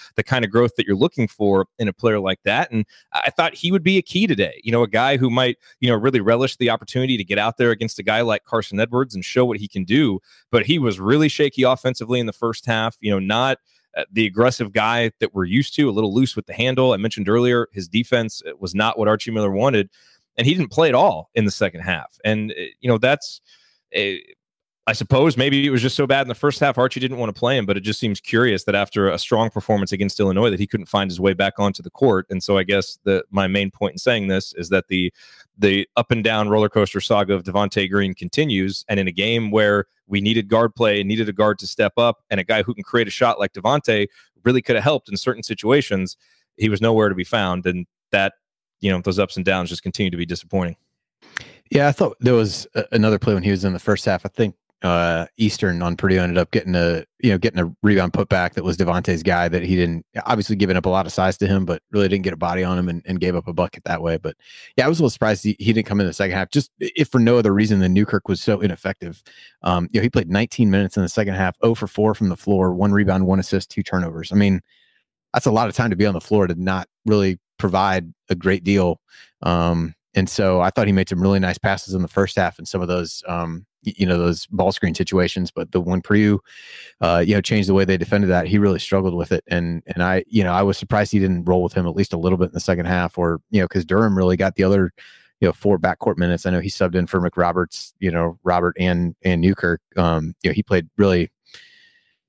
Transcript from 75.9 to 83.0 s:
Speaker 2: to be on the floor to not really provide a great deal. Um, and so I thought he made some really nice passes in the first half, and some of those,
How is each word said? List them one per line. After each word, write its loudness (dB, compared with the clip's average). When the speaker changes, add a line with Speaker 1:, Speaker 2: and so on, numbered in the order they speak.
Speaker 2:
to 0
be 2
on 0
the -6
floor 2
to -4
not -4
really 2
provide 0
a -2
great 0
deal. 2
Um, 0
and 2
so 2
I 2
thought 0
he 4
made 2
some -4
really 2
nice -2
passes -2
in -2
the -4
first -2
half, -2
and -18
some -4
of -2
those, -4